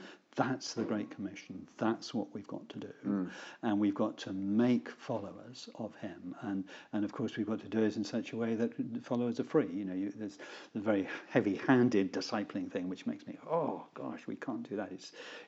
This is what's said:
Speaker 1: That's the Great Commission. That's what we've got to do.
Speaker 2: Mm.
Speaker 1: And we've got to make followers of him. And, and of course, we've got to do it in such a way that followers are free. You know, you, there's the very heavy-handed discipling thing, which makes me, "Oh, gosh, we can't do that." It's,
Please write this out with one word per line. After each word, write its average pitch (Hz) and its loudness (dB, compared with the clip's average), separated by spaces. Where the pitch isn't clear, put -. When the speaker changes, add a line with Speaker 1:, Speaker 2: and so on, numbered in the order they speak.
Speaker 1:
That's 127 0
the 113 0
Great 104 -2
Commission. 95 -8
That's 113 0
what 107 -2
we've 104 -8
got - -10
to - -10
do. 101 -8
Speaker 2:
Mm. 95 2
Speaker 1:
And 107 2
we've 101 6
got 110 0
to - -6
make 107 4
followers 104 -8
of 110 -6
him. 92 -10
And, 95 -2
and 104 2
of 95 -2
course, - -2
we've 104 0
got 110 0
to 101 -12
do 110 4
it 107 4
in 110 0
such - -4
a - -2
way 113 2
that 117 2
followers 120 2
are 123 0
free. 127 4
You 98 -2
know, 92 -2
you, 98 0
there's 104 -8
the 110 -2
very 98 4
heavy-handed 107 6
discipling 95 -2
thing, 90 -2
which - -6
makes 110 -4
me, 107 -10
"Oh, 135 0
gosh, - -8
we - -4
can't 117 -6
do 101 -6
that." 95 -4
It's, - -12